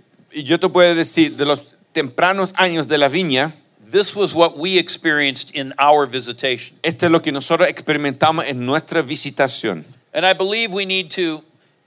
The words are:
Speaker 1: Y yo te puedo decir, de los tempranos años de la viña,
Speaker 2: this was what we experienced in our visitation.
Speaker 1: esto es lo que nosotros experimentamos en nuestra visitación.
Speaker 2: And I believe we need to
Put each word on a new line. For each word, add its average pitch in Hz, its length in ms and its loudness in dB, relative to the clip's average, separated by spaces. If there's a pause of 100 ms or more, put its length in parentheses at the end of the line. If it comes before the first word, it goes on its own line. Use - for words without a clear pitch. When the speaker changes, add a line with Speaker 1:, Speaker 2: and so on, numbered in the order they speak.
(340)
Speaker 1:
Y 151 100 -8
yo 151 140 2
te 180 120 0
puedo 175 260 4
decir, 156 420 2
de 139 80 0
los 143 280 -2 (200)
tempranos 175 640 0
años 165 300 0
de 151 100 0
la 139 120 4
viña, 151 420 0 (400)
Speaker 2:
this 196 240 0
was 185 180 -2
what 165 240 2
we 180 200 0
experienced 147 800 -2
in 135 240 -8
our 147 260 6
visitation. 120 800 -6
Speaker 1:
esto 165 220 -2
es 165 60 4
lo 165 100 6
que 156 100 -4
nosotros 160 360 0
experimentamos 151 800 0
en 127 180 -6
nuestra 156 360 -2
visitación. 127 840 -2 (300)
Speaker 2:
And 165 120 -2
I 190 80 4
believe 202 400 -2
we 196 120 -4
need 190 260 -4
to 160 300 -4 (460)